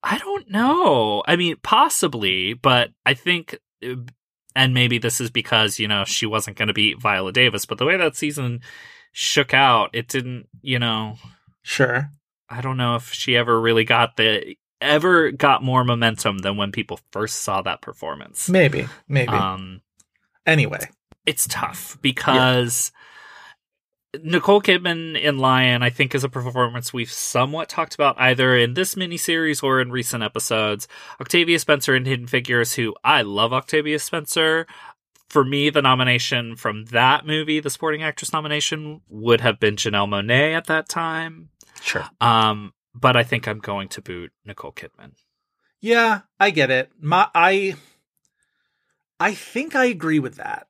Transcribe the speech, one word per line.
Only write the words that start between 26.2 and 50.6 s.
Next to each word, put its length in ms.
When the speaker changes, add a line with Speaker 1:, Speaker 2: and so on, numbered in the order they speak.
Speaker 1:
a 60
performance 640
we've 180
somewhat 560
talked 280
about 240
either 360
in 200
this 180
miniseries 680
or 180
in 80
recent 320
episodes. 680
Octavia 380
Spencer 380
in 100
Hidden 220
Figures, 460
who 200
I 200
love 300
Octavia 440
Spencer. 720
For 140
me, 280
the 100
nomination 720
from 360
that 340
movie, 340
the 120
supporting 320
actress 280
nomination, 760
would 320
have 180
been 180
Janelle 300
Monáe 480
at 100
that 220
time. 640
Speaker 2:
Sure. 240
Speaker 1:
Um, 520
but 240
I 60
think 240
I'm 100
going 320
to 140
boot 280
Nicole 280
Kidman. 400
Speaker 2:
Yeah, 380
I 120
get 180
it. 220
My, 320
I, 440
I 140
think 420
I 100
agree 340
with 160
that. 340